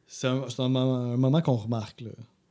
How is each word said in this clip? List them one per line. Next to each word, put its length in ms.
c'est 220
un, 200
c'est 120
un 80
moment, 280
un 40
moment 260
qu'on 140
remarque, 460
là. 80